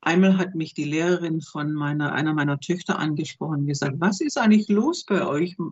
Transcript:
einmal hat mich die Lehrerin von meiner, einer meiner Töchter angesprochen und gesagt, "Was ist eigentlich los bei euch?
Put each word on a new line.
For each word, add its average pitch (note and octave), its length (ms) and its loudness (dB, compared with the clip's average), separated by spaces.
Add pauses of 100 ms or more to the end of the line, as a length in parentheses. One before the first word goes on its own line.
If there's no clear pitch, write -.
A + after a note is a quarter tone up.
einmal F#3 380 4
hat F#3 180 -2
mich D#3+ 180 -6
die D3+ 100 -4
Lehrerin E3 560 0
von D3+ 320 -6
meiner, D3 400 -2
einer D#3 220 0
meiner C#3+ 240 0
Töchter F3+ 400 -4
angesprochen D3+ 600 -4
und C#3+ 60 0
gesagt, C#3 340 -4
"Was F#3+ 200 0
ist D4+ 180 -2
eigentlich G#3+ 300 4
los A#3 360 0
bei F3+ 220 0
euch? D#3+ 300 -2 (160)